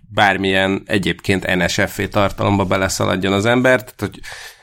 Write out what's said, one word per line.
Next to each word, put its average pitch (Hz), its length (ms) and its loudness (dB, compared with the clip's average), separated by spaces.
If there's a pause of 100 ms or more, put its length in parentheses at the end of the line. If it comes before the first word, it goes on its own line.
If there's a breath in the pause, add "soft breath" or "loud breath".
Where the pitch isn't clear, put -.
(140)
bármilyen 95 720 2
egyébként 92 680 0
N 90 120 2
S - 200 0
F 98 240 -4
tartalomba 101 540 0
beleszaladjon 95 680 0
az 101 120 0
ember, 127 380 4
tehát - 160 -20
hogy 101 200 -8 (440 loud breath)